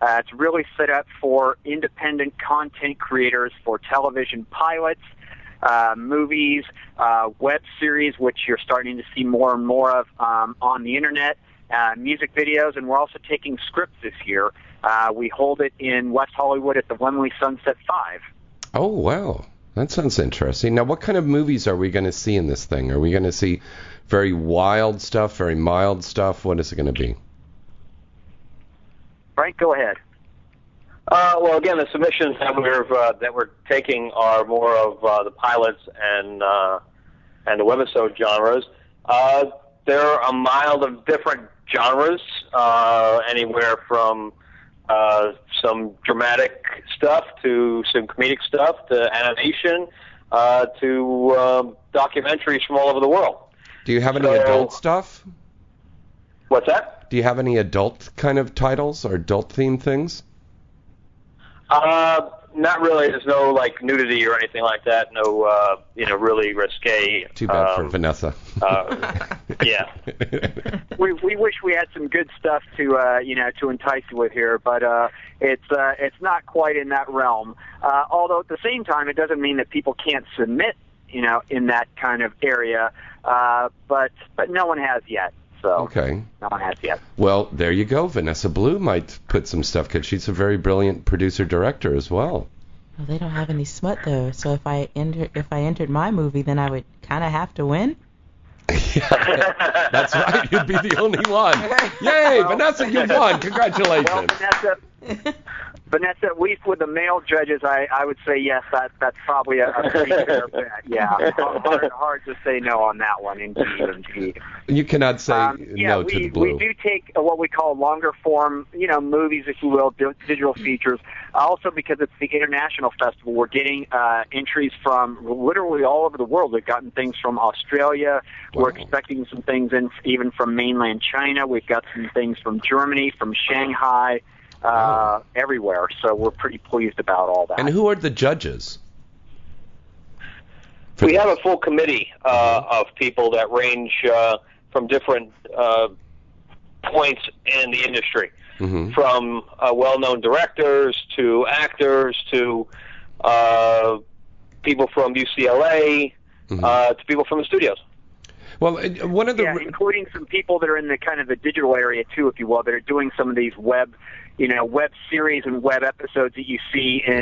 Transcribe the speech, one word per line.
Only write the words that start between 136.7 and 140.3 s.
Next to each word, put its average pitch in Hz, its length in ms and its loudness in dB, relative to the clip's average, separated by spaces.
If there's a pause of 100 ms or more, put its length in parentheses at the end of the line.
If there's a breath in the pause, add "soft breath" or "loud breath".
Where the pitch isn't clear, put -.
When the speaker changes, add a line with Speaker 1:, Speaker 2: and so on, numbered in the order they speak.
Speaker 1:
about 92 300 0
all 90 160 2
that. 87 160 -4
Speaker 2:
And 139 80 0
who 202 180 2
are 208 80 2
the 160 140 -4
judges? 123 680 -2 (2250 loud breath)